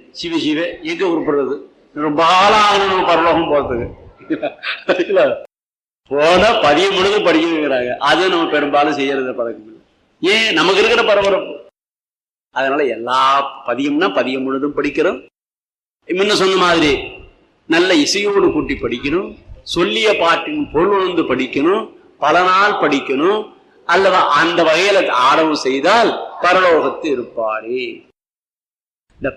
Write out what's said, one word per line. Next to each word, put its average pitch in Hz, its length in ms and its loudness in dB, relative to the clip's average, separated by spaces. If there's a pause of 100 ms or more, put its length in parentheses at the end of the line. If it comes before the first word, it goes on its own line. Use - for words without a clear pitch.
(120)
சிவ 165 260 -6
சிவ, 151 300 -2 (140)
எங்க 170 240 -4
உருப்படுறது? 143 500 -2 (380)
ரொம்ப 151 300 -2
ஆளாகணும் 202 640 4
நம்ம 190 180 0
பரலோகம் 165 460 2
போறதுக்கு. 127 360 -2 (1200)
இல்ல, 156 360 0 (680)
போனா 170 400 2 (120)
பதியம் 151 320 2
முழுதும் 185 320 0
படிக்கணுங்கிறாங்க. 151 720 0
அது 160 320 0
நம்ம 165 200 -2
பெரும்பாலும் 147 440 0
செய்யறது 135 400 -4
பழக்கம் 117 320 -8
இல்லை. 110 160 -20 (380)
ஏன்? 220 340 0
நமக்கு 185 260 2
இருக்கிற 226 240 2
பரபரப்பு. 196 680 0 (840)
அதனால 139 300 0
எல்லா 120 360 -2 (460)
பதியம்னா 143 460 0
பதியம் 131 300 -2
முழுதும் 135 320 -4
படிக்கிறோம். 151 520 -2 (800)
முன்ன 196 260 0
சொன்ன 190 220 2
மாதிரி 170 360 2 (720)
நல்ல 175 280 2
இசையோடு 190 580 2
கூட்டி 143 220 -2
படிக்கணும். 139 560 -4 (380)
சொல்லிய 208 480 0
பாட்டின் 156 560 0
பொருள் 185 240 0
உணர்ந்து 180 280 0
படிக்கணும், 139 600 -2 (360)
பல 156 240 2
நாள் 190 360 2
படிக்கணும், 147 600 0 (440)
அல்லவா? 185 440 2
அந்த 165 340 0
வகையில 170 460 2 (140)
ஆடவும் 151 400 2
செய்தால் 160 480 2 (300)
பரலோகத்து 170 640 2
இருப்பாரே. 117 800 -6 (1400)
இந்த 139 180 -6